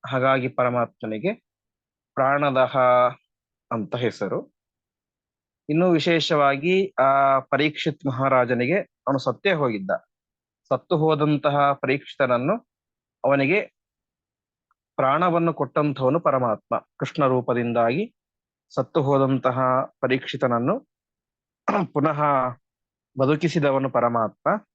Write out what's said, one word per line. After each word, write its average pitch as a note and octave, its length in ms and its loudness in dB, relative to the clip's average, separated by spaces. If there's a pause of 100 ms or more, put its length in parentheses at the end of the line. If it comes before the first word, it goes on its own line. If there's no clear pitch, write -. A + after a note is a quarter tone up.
ಹಾಗಾಗಿ C3 460 0
ಪರಮಾತ್ಮನಿಗೆ B2 800 -4 (840)
ಪ್ರಾಣದಹ C3+ 580 0 (960)
ಅಂತ A2+ 240 -6
ಹೆಸರು. A#2 440 -4 (1300)
ಇನ್ನು E3+ 220 2
ವಿಶೇಷವಾಗಿ D3+ 800 0 (260)
ಆ C3+ 120 4 (280)
ಪರೀಕ್ಷಿತ್ D3 680 -2
ಮಹಾರಾಜನಿಗೆ B2+ 720 0 (240)
ಅವನು C3+ 180 -2
ಸತ್ತೇ C3+ 340 -2
ಹೋಗಿದ್ದ. G#2+ 380 -2 (800)
ಸತ್ತು C3+ 260 -2
ಹೋದಂತಹ D3+ 600 0 (160)
ಪರೀಕ್ಷಿತನನ್ನು C3+ 840 -2 (680)
ಅವನಿಗೆ C#3 360 2 (1400)
ಪ್ರಾಣವನ್ನು E3 560 0
ಕೊಟ್ಟಂಥವನು C#3 680 0
ಪರಮಾತ್ಮ. B2+ 540 -2 (240)
ಕೃಷ್ಣ D#3+ 280 -4
ರೂಪದಿಂದಾಗಿ A#2+ 800 0 (680)
ಸತ್ತು C3+ 300 -4
ಹೋದಂತಹ C3+ 580 0 (400)
ಪರೀಕ್ಷಿತನನ್ನು C3 760 -2 (920)
<clears throat> F#3+ 260 -2
ಪುನಃ D3 260 0 (960)
ಬದುಕಿಸಿದವನು C#3 760 0
ಪರಮಾತ್ಮ. A#2+ 600 0 (260)